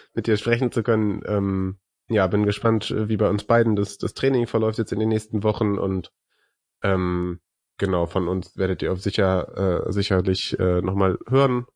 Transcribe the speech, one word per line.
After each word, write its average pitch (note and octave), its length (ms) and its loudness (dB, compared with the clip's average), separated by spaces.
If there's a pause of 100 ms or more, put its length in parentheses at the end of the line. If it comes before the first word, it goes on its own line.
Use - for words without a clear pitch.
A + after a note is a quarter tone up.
(140)
mit A2+ 140 -2
dir G#2+ 80 4
sprechen A#2 340 0
zu A2+ 140 -2
können. G#2+ 420 0
Ähm, G2 520 -2 (300)
ja, G2+ 200 2
bin G#2 180 2
gespannt, A2 460 0
äh, G#2+ 160 -2
wie A2 80 0
bei G2+ 120 2
uns G2+ 140 0
beiden A2+ 320 4
das, G2+ 240 -2
das - 160 -4
Training C3 320 0
verläuft A2 320 0
jetzt A2 140 -4
in G#2 80 -2
den A2 80 0
nächsten A2 340 -2
Wochen G#2 360 0
und, F#2+ 340 -4 (720)
ähm, F2+ 560 0 (360)
genau, F2+ 300 0
von F2 220 -2
uns F#2 280 -6
werdet F#2 260 -2
ihr E2 100 -2
auf F#2 80 -6
sicher, F#2+ 880 0
äh, F#2 40 -2
sicherlich, F#2+ 680 0
äh, F2+ 200 2
nochmal F#2+ 460 0
hören, B2+ 500 2